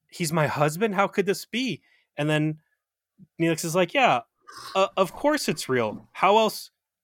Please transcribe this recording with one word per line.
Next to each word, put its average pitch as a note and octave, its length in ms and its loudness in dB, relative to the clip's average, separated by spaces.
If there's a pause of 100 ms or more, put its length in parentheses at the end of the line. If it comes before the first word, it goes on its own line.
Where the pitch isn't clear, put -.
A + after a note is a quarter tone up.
(100)
he's D#3 220 -4
my D#3+ 140 2
husband? D3+ 480 0
How G3 140 2
could G3 160 -2
this F#3 220 -4
be?" A3+ 340 -4 (380)
And D3 100 0
then D#3 300 0 (840)
Neelix E3 240 0
is D#3+ 100 -4
like, F3+ 200 2
"Yeah, C3+ 260 4 (540)
uh, C#4+ 140 2 (100)
of F#3+ 160 0
course D4 340 0
it's F3 220 -4
real. A2+ 420 -2
How G3 240 4
else, A3 340 0 (340)